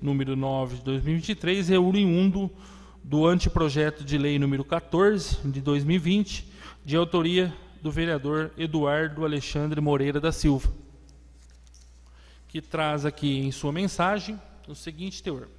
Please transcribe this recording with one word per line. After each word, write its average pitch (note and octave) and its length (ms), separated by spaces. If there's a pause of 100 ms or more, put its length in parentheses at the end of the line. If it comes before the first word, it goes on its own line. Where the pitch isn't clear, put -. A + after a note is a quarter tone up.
número C3+ 320
nove C3 440
de B2 60
dois C3+ 200
mil D#3 120
e - 20
vinte D#3+ 120
e G#3+ 60
três F3+ 340
é F#3+ 80
oriundo F#3+ 720 (540)
do D3+ 240
anteprojeto D#3 760
de C#3+ 160
lei C#3+ 220
número C#3 240
quatorze E3+ 800
de C#3 160
dois C#3+ 240
mil E3 140
e - 20
vinte, F#3+ 480 (380)
de C#3+ 100
autoria E3+ 580 (280)
do D3+ 100
vereador D#3 680
Eduardo D3+ 680
Alexandre D3+ 560
Moreira C#3+ 400
da D#3+ 100
Silva, C#3+ 400 (1800)
que D#3+ 140
traz D3+ 440
aqui C#3+ 340
em C3+ 120
sua C#3+ 220
mensagem F#3+ 680 (300)
o D3 40
seguinte E3+ 480
teor. B2+ 380